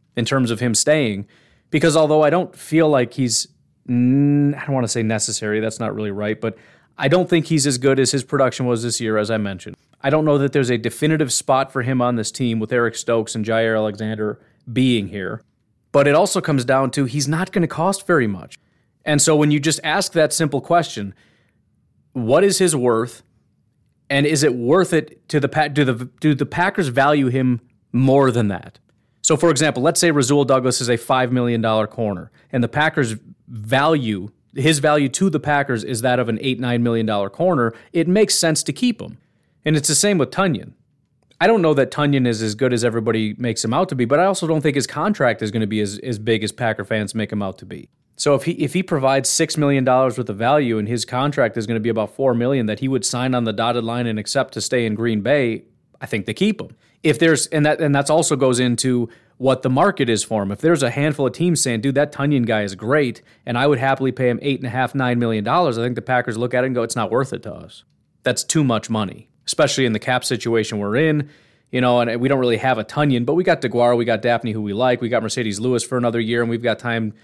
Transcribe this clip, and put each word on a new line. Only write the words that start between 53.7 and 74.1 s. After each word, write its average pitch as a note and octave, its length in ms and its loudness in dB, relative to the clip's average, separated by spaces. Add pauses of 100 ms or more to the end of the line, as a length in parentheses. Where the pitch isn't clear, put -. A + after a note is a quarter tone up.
line A#2 240 -4
and A2 100 -4
accept B2+ 380 -4
to G#2+ 60 -6
stay A#2+ 260 -2
in G#2+ 80 -2
Green A2 260 -2
Bay, A#2+ 440 0 (360)
I - 60 -10
think G#2 180 -4
they - 80 -6
keep G3+ 260 0
him. - 160 -14 (280)
If D3+ 160 2
there's, E3 280 4
and D3+ 200 0
that, D3+ 120 2
and D3 140 0
that's C#3 160 0
also D#3 260 2
goes C3 240 2
into B2 480 0 (300)
what B2+ 240 0
the C3 80 -2
market C#3+ 400 2
is G#2+ 140 0
for G#2+ 180 -4
him. G2 100 -4
If G2 100 -10
there's D#3+ 200 0
a B2 80 0
handful C#3+ 380 -2
of B2 60 -4
teams E3 280 -2
saying, A#2 200 -2
"Dude, C3+ 120 -2
that D3 180 0
Tonyan C#3 360 0
guy G#2+ 160 0
is G2 100 -6
great, A#2+ 480 -2 (240)
and A#2 100 -4
I C3 120 2
would D3 100 2
happily C3+ 340 0
pay B2+ 180 0
him A#2+ 120 0
eight C#3 180 -2
and C3 60 -8
a A#2+ 60 -6
half, B2+ 240 -2
nine B2 240 0
million A2+ 240 0
dollars," C3 340 0
I A#2 60 -2
think A#2+ 100 -2
the G#2+ 80 -6
Packers B2 360 -2
look B2 180 -2
at B2 80 2
it C3 40 0
and C3 80 -4
go, A#2+ 60 0
"It's A2+ 140 -4
not G#2+ 160 -4
worth B2+ 220 -2
it - 100 -10
to F2+ 100 -14
us. - 300 -20 (400)
That's - 200 -2
too D#3 200 0
much A#2 260 0
money," G#2+ 400 -6 (160)
especially C#3 400 0
in A2+ 80 0
the G#2+ 60 -2
cap B2+ 260 -2
situation A#2 540 -2
we're G2+ 160 -4
in. D3+ 340 0 (420)
You B2+ 100 -2
know, B2 180 4
and A#2 200 -2
we B2+ 80 0
don't C#3 120 2
really A#2+ 180 2
have B2+ 220 0
a G#2 40 -4
Tonyan, C3 440 0
but D3 80 0
we F3+ 80 2
got F3 180 0
DeGuara, A#2+ 340 2
we A#2+ 100 0
got A2+ 180 0